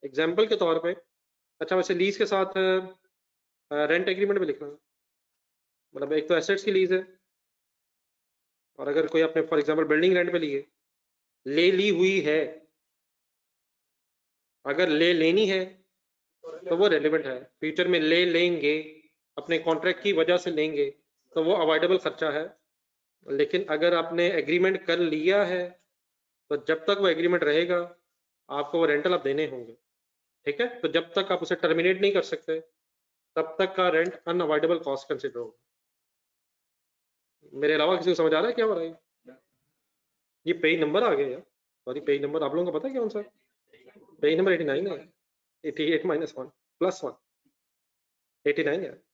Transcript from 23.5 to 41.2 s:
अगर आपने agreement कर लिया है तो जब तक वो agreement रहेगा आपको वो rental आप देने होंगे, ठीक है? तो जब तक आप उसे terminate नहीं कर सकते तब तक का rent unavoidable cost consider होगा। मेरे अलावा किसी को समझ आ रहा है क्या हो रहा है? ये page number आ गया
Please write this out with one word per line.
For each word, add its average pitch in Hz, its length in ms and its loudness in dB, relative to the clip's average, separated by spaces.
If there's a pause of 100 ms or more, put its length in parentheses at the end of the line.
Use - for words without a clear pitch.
अगर 156 280 0
आपने 170 380 0
agreement 175 540 0
कर 170 140 0
लिया 170 440 2
है 180 240 -4 (840)
तो 147 60 -2 (100)
जब 160 180 -2
तक 202 140 2
वो 196 80 4
agreement 170 360 2
रहेगा 170 340 2 (720)
आपको 143 280 -4
वो 165 80 4
rental 147 280 2
आप 180 80 0
देने 139 240 -2
होंगे, 123 280 -12 (720)
ठीक 143 160 -4
है? 247 60 -2 (120)
तो 165 80 -4
जब 165 260 -2
तक 190 180 -2
आप 180 100 0
उसे 170 140 -2
terminate 175 460 0
नहीं 202 120 2
कर 185 80 2
सकते 160 380 -6 (760)
तब 160 240 -4
तक 185 160 -2
का 180 140 2
rent 165 380 0
unavoidable 165 520 0
cost 139 300 -8
consider 135 300 -6
होगा। 113 180 -12 (2000)
मेरे 147 200 0
अलावा 156 240 2
किसी 175 140 0
को 170 40 2
समझ 160 180 2
आ 156 60 2
रहा 196 80 0
है 240 60 -2
क्या 233 120 0
हो 214 80 0
रहा 170 100 -4
है? - 540 -16 (1080)
ये 165 80 0
page 165 260 0
number 156 240 2
आ 214 100 2
गया 139 140 -2